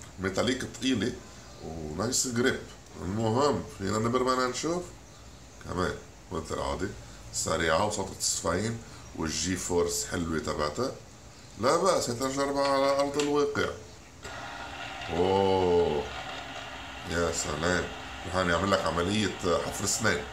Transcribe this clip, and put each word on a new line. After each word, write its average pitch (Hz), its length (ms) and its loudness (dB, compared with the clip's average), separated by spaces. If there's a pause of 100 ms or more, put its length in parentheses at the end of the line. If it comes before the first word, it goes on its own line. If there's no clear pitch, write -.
(200)
ميتاليك 101 420 0
تقيلة 117 500 0 (520)
ونايس 80 640 -2
جريب. 120 340 2 (420)
المهم، 110 640 2 (140)
فينا 101 200 0
نبر 120 240 2
معنا 127 240 2
نشوف 160 360 -2 (840)
كمان 80 300 0 (380)
مثل 85 220 -4
العادة 71 340 -2 (460)
سريعة 82 520 4
وصوت 98 220 -2 (120)
تصفين، 104 580 0 (380)
والجي 82 400 0
فورس - 480 0
حلوة 82 340 -2
تبعتها. 76 540 -2 (680)
لا 139 160 4
بأس، 170 340 2
هات 120 120 -4
نجربها 139 460 0
على 139 320 4
أرض 143 180 0
الواقع. 143 520 2 (1400)
أوه، 90 920 4 (1080)
يا 85 220 2
سلام، 82 520 2 (440)
رح 85 60 -4
يعمل 90 360 4
لك 92 100 6
عملية 90 640 2
حفر 104 400 2
أسنان. 98 480 2